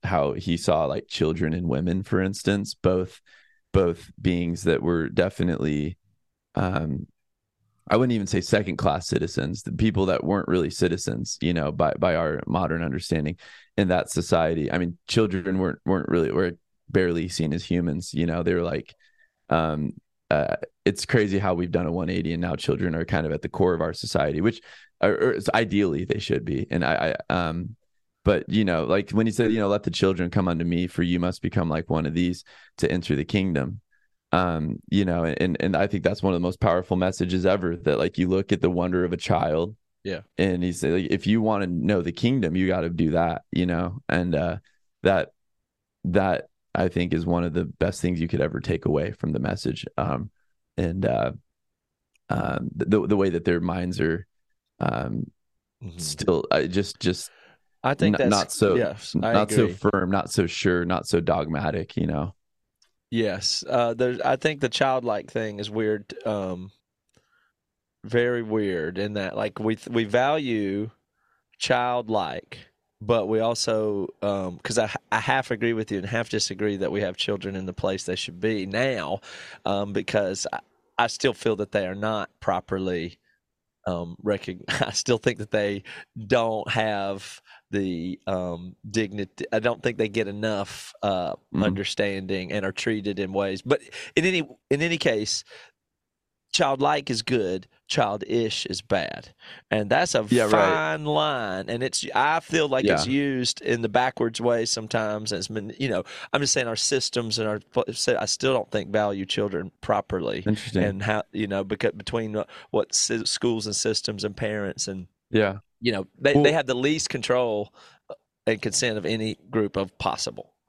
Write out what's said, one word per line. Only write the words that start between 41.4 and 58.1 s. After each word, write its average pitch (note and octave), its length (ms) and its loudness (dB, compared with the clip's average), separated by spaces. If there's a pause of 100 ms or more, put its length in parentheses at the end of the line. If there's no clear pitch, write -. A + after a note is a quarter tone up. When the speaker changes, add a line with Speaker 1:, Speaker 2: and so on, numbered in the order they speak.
Speaker 1:
wanna G#2 240 0
know F2 360 2
the F2 100 -2
kingdom, A#2 420 0
you F#2 140 2
gotta F2+ 200 0
do D#2+ 220 2
that," E2 400 0
you F2+ 160 2
know? F2+ 420 -2
And, F2 280 2
uh, E2+ 220 0 (440)
that, F#2 300 2 (720)
that F2+ 420 2 (260)
I - 140 2
think F2 260 0
is E2 140 0
one F2 160 2
of E2+ 100 -2
the E2+ 120 0
best - 360 -2
things F2+ 200 0
you E2 80 0
could - 120 0
ever C#2 200 0
take D#2+ 240 -2
away D2 260 2
from - 220 -4
the - 80 0
message. - 440 -4 (140)
Um, D2 320 -2 (460)
and, F2 280 0
uh, A2 280 0 (960)
um, - 480 -2
the, G2+ 320 2
the G#2 80 4
way G2 140 4
that E2+ 140 -2
their F2 160 2
minds F2+ 400 -4
are, E2 240 0 (540)
um, - 520 -2 (520)
Speaker 2:
Mm-hmm. F2 160 -14
Speaker 1:
still, D#2 540 0
I D2+ 160 2
just, G2 320 -2
just - 300 -2 (520)
Speaker 2:
I C3 120 2
think C#3 200 4